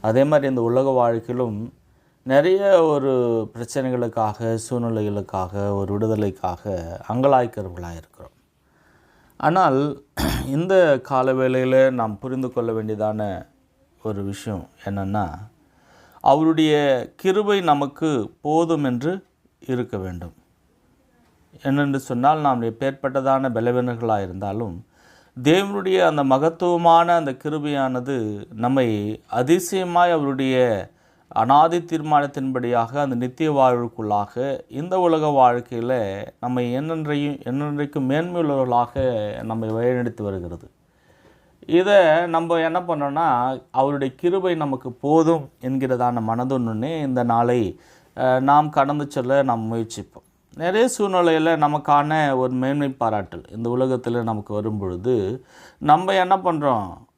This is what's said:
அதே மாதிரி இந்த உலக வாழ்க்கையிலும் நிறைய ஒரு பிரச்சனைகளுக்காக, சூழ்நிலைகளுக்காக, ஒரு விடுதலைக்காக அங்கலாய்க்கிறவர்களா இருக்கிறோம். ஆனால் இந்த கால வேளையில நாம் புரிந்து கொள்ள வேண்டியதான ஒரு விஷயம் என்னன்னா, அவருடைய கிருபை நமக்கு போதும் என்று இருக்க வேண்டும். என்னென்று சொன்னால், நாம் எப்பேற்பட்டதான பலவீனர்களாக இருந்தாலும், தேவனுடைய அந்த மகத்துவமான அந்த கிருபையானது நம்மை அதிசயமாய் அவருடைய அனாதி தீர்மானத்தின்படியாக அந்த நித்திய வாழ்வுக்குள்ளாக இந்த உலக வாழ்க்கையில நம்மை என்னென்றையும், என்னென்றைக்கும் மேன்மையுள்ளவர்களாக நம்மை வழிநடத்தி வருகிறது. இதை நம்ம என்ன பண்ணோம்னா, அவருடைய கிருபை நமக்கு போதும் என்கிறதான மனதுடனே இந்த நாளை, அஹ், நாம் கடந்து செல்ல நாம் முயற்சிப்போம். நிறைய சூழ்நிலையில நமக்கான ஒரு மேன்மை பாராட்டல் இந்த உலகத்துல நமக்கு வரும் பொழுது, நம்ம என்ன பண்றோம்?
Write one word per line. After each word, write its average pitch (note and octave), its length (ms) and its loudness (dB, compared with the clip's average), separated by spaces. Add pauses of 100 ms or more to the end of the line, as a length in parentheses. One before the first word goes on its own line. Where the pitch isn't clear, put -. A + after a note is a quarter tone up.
அதே A#2 240 2
மாதிரி C#3+ 240 2
இந்த B2 140 -2
உலக B2+ 260 2
வாழ்க்கையிலும் A#2+ 840 -2 (500)
நிறைய F3+ 600 4
ஒரு C#3+ 280 2 (420)
பிரச்சனைகளுக்காக, A#2 1040 -4 (120)
சூழ்நிலைகளுக்காக, G2+ 1040 -4
ஒரு G2 180 -4
விடுதலைக்காக G2+ 800 -4 (360)
அங்கலாய்க்கிறவர்களா A2 880 -2
இருக்கிறோம். - 360 -20 (1040)
ஆனால் D3 680 2 (440)
இந்த D#3+ 560 4
கால C3 300 0
வேளையில C3 580 4
நாம் A2+ 280 -4
புரிந்து B2+ 340 -6
கொள்ள A#2 200 -2
வேண்டியதான G#2+ 760 -4 (560)
ஒரு G2+ 220 -4
விஷயம் G2+ 420 -8 (180)
என்னன்னா, G2+ 440 -4 (920)
அவருடைய D3 880 2 (100)
கிருபை G3 440 0
நமக்கு C#3+ 680 0 (100)
போதும் D#3+ 440 0
என்று C#3 400 -2 (420)
இருக்க B2 320 -4
வேண்டும். F2+ 340 -10 (1300)
என்னென்று C#3 380 0
சொன்னால், C3+ 400 0
நாம் D3 220 0
எப்பேற்பட்டதான C3+ 880 -2
பலவீனர்களாக A#2 720 -2
இருந்தாலும், F#2+ 640 -8 (560)
தேவனுடைய F#3 640 2
அந்த D3+ 180 2
மகத்துவமான E3+ 920 4
அந்த D3 160 -2
கிருபையானது C3 1200 -4
நம்மை A2+ 640 0 (120)
அதிசயமாய் F3 800 2
அவருடைய C3 800 0 (400)
அனாதி D3 500 4
தீர்மானத்தின்படியாக C#3+ 1200 -2
அந்த C#3+ 180 -2
நித்திய B2+ 380 -2
வாழ்வுக்குள்ளாக A#2+ 1160 0
இந்த F3+ 300 -4
உலக D#3+ 280 2
வாழ்க்கையில A#2+ 1000 0 (140)
நம்மை B2 380 -4
என்னென்றையும், D3 640 -4
என்னென்றைக்கும் C#3+ 680 -4
மேன்மையுள்ளவர்களாக C#3 1040 0 (300)
நம்மை A2+ 260 -4
வழிநடத்தி A#2+ 540 -2
வருகிறது. F2 480 -8 (960)
இதை F3 600 6
நம்ம E3 280 0
என்ன E3 260 0
பண்ணோம்னா, C#3+ 800 0 (100)
அவருடைய C3+ 440 0
கிருபை F3+ 400 0
நமக்கு C3+ 380 -6
போதும் D#3 560 2 (120)
என்கிறதான B2+ 600 -2
மனதுடனே A#2+ 800 -2
இந்த C3 240 -2
நாளை, A#2 580 2 (360)
அஹ், B2+ 240 2
நாம் D3 300 4
கடந்து C#3+ 400 0
செல்ல C3+ 320 0
நாம் A2+ 320 -2
முயற்சிப்போம். A2+ 480 -10 (320)
நிறைய G3 340 0 (100)
சூழ்நிலையில E3+ 580 2
நமக்கான D3 800 2
ஒரு B2+ 160 0
மேன்மை C3+ 480 -2
பாராட்டல் G#2+ 440 -4 (120)
இந்த A#2 220 -2
உலகத்துல B2 440 0
நமக்கு G#2+ 320 -6
வரும் G#2+ 240 -2
பொழுது, G2 680 -2 (340)
நம்ம E3 360 2
என்ன F#3 220 2
பண்றோம்? D3 560 -2 (260)